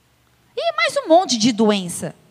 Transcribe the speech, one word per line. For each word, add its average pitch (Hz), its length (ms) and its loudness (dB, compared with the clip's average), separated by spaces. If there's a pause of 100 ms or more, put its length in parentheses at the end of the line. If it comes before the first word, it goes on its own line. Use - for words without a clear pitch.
(560)
E 622 200 -2
mais 640 200 -2
um 523 120 -4
monte 330 280 4
de 226 160 0
doença. 196 600 -2 (160)